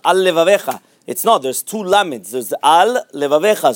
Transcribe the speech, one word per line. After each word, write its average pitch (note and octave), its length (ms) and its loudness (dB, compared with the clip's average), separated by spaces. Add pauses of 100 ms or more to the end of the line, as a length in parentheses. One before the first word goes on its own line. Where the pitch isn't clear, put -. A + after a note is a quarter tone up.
Al E3+ 140 0
levavecha. F#3 600 2 (280)
It's - 160 -8
not. G3+ 180 2
There's - 220 -6
two - 140 -10
lameds. F#3 540 -2
There's A#2+ 220 -8 (100)
al F#3 500 2
levavecha. D3 640 0